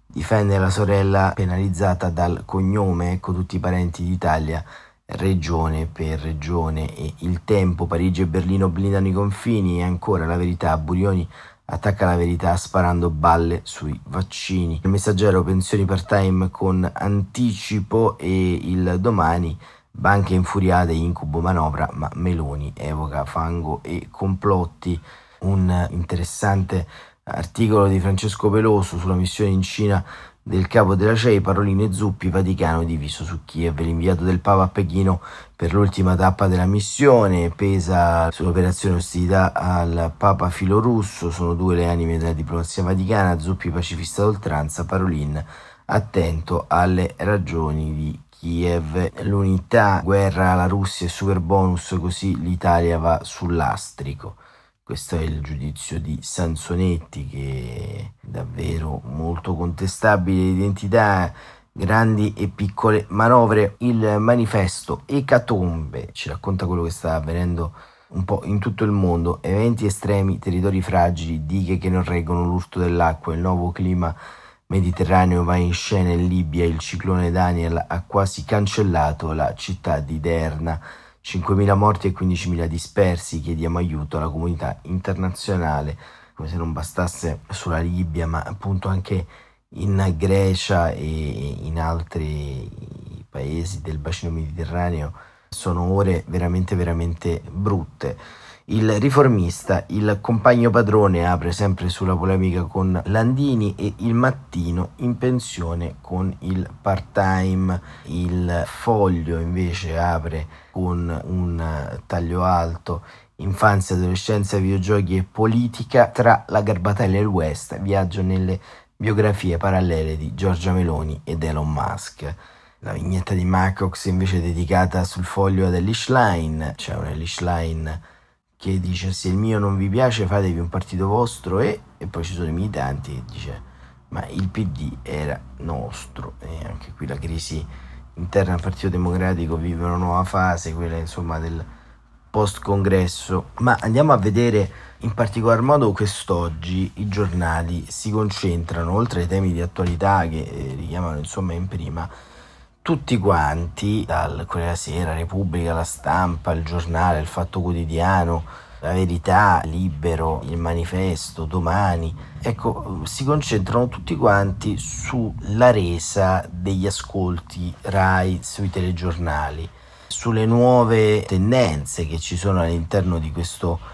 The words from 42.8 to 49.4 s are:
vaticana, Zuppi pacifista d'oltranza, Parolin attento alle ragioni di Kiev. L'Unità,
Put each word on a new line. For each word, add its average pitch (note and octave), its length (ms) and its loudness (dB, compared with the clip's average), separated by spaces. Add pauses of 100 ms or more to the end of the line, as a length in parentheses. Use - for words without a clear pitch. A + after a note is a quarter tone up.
vaticana, F#2 560 2
Zuppi F2 300 -4
pacifista E2+ 540 -4
d'oltranza, F2 640 -2
Parolin D#2 580 -2 (400)
attento E2+ 840 0
alle F2+ 500 2
ragioni D#2 760 -2
di D2+ 260 -6 (100)
Kiev. E2+ 960 -2
L'Unità, G2 760 4